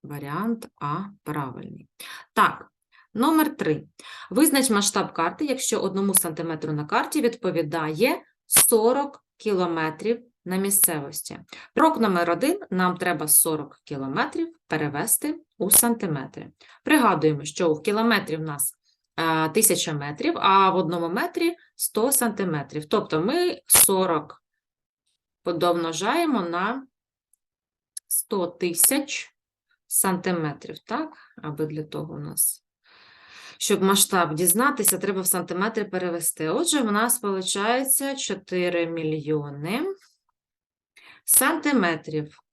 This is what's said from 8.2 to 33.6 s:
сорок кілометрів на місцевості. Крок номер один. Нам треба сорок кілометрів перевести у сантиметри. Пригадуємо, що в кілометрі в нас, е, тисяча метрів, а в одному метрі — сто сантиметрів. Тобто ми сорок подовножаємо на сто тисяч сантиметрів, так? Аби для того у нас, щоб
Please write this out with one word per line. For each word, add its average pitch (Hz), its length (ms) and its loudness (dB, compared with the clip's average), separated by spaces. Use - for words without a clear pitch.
сорок 247 800 2
кілометрів 180 840 -2
на 185 120 -4
місцевості. 170 840 -2
Крок 311 240 4
номер 180 320 2
один. 285 280 0
Нам 185 280 0
треба 165 300 -2
сорок 151 560 0
кілометрів 151 640 -4
перевести 160 720 -2
у 190 140 0
сантиметри. 185 800 0
Пригадуємо, 156 640 4
що 165 280 0
в 151 100 -4
кілометрі 208 540 0
в 156 40 -6
нас, 147 320 -6
е, 160 320 0
тисяча 170 440 2
метрів, 151 440 -4
а 196 320 6
в - 60 0
одному 170 340 0
метрі — 339 460 -2
сто 233 360 0
сантиметрів. 170 760 -2
Тобто 180 360 0
ми 339 460 0
сорок 175 760 2
подовножаємо 175 1000 0
на 190 460 -4
сто 185 400 -2
тисяч - 840 -2
сантиметрів, 180 920 -2
так? 302 340 -8
Аби 151 220 -4
для 151 180 -8
того 156 300 -10
у 147 60 -12
нас, - 460 -4
щоб 185 260 0